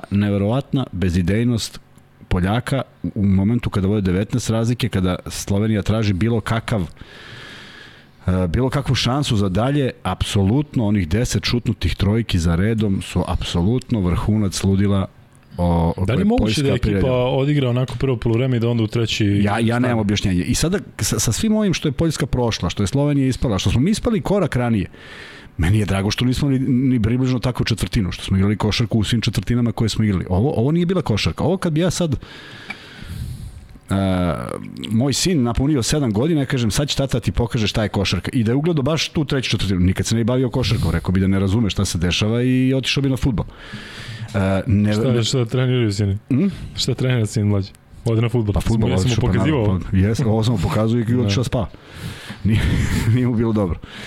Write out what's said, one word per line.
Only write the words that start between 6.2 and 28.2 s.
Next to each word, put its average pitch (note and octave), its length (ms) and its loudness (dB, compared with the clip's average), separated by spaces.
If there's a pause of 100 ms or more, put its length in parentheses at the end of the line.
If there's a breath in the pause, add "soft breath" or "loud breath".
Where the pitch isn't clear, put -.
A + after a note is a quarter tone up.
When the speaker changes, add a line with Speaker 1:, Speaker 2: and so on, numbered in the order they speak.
Speaker 1:
kakav, A2+ 420 -2 (1400 loud breath)
e, F#2 220 0
bilo A2 220 0
kakvu C#3 240 -2
šansu B2+ 420 0
za G2+ 120 2
dalje, B2 420 0 (120)
apsolutno G#2 840 0
onih G2+ 220 2
deset G#2+ 360 0
šutnutih A#2 520 -2
trojki G2+ 420 0
za E2+ 180 2
redom G2+ 460 0
su - 260 -2
apsolutno A2 720 0
vrhunac F#2+ 640 0
ludila G2 420 2 (500)
o, E2+ 360 2
o F#2 140 -2
Speaker 2:
Da A2 60 0
li - 20 2
je - 20 0
Speaker 1:
koje G2 80 0
Speaker 2:
moguće A3+ 200 2
Speaker 1:
Poljska B2 180 0
Speaker 2:
da C3+ 60 2
je C3+ 60 2
ekipa - 100 -2
Speaker 1:
priredila. B2 420 2
Speaker 2:
odigra C#3 440 2
onako B2+ 260 0
prvo C3 200 0
poluvreme A#2+ 400 2
i A2+ 40 2
da A#2 80 2
onda A#2+ 140 2
u G#2+ 60 0
treći A2+ 380 0
Speaker 1:
Ja, G2+ 320 2
ja A#2 80 2
Speaker 2:
stane? A#2 140 2
Speaker 1:
nemam A#2+ 200 2
objašnjenje. G2 420 2
I - 120 0
sada F3 240 0 (200)
sa, - 200 -2
sa - 140 0
svim A3 220 0
ovim G#3 200 2
što - 140 -2
je C3+ 60 -2
Poljska D#3+ 320 0
prošla, A#2 440 -2
što - 120 -4
je G2+ 40 0
Slovenija C#3 400 2
ispala, A#2+ 320 0
što F#2+ 120 0
smo A#2 100 2
mi F3 100 2
ispali G#3+ 300 0
korak - 360 0
ranije, A#2 300 0 (720 loud breath)
meni G2 200 4
je G#2 80 2
drago G2 240 0
što B2 140 -2
nismo B2+ 240 0
ni, C3 100 2
ni B2+ 440 2
približno B2+ 360 0
takvu B2+ 260 -2
četvrtinu, F#2+ 480 -2
što - 120 -10